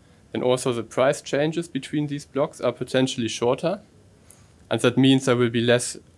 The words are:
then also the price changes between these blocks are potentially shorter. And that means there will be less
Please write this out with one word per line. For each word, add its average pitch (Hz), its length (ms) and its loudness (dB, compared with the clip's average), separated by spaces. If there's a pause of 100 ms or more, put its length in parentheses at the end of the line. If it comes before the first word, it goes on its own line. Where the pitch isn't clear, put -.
(320)
then 117 100 -4
also 127 300 0
the 117 100 -6
price 131 400 0
changes 160 440 -4
between 147 420 -6
these 143 180 -10
blocks - 340 -4
are 123 120 -2
potentially 123 560 -2
shorter. 139 520 -2 (880)
And 117 120 0
that 120 140 4
means 135 280 6
there 123 120 4
will 120 140 2
be 117 100 0
less 117 360 0 (220)